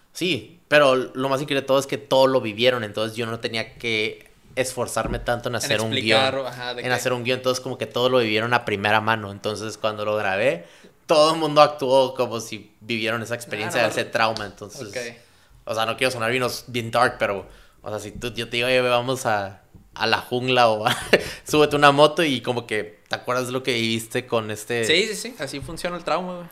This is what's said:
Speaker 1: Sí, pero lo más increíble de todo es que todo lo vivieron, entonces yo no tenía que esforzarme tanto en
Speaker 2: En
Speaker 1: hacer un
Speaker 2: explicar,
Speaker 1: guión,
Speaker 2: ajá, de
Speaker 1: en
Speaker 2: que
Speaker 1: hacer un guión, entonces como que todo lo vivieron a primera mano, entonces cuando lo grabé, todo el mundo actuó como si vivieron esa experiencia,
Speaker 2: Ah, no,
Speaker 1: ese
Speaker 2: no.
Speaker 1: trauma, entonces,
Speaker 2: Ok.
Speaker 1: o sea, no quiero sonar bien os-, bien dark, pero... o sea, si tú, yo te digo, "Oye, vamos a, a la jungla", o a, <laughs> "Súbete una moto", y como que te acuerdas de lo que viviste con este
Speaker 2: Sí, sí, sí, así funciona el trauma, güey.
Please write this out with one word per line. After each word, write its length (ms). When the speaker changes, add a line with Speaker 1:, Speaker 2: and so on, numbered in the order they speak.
Speaker 1:
Sí, 560
pero 280
lo 340
más 100
increíble 220
de 60
todo 100
es 80
que 140
todo 260
lo 160
vivieron, 420
entonces 320
yo 120
no 120
tenía 380
que 540
esforzarme 640
tanto 300
en 60
Speaker 2:
En 20
Speaker 1:
hacer 240
un 120
Speaker 2:
explicar, 400
Speaker 1:
guión, 140
Speaker 2:
ajá, 260
de 80
Speaker 1:
en 60
Speaker 2:
que 60
Speaker 1:
hacer 200
un 100
guión, 140
entonces 240
como 160
que 80
todo 240
lo 80
vivieron 380
a 100
primera 360
mano, 300
entonces 460
cuando 260
lo 120
grabé, 500
todo 300
el 40
mundo 220
actuó 540
como 240
si 420
vivieron 400
esa 140
experiencia, 460
Speaker 2:
Ah, 40
no, 60
Speaker 1:
ese 140
Speaker 2:
no. 60
Speaker 1:
trauma, 360
entonces, 420
Speaker 2:
Ok. 260
Speaker 1:
o 100
sea, 100
no 100
quiero 160
sonar 200
bien 120
os-, 240
bien 240
dark, 280
pero... 280
o 60
sea, 100
si 120
tú, 220
yo 160
te 80
digo, 100
"Oye, 140
vamos 440
a, 360
a 120
la 120
jungla", 500
o 180
a, 80
<laughs> 260
"Súbete 280
una 160
moto", 320
y 180
como 260
que 400
te 80
acuerdas 320
de 60
lo 100
que 100
viviste 540
con 240
este 340
Speaker 2:
Sí, 220
sí, 80
sí, 240
así 220
funciona 360
el 60
trauma, 340
güey. 140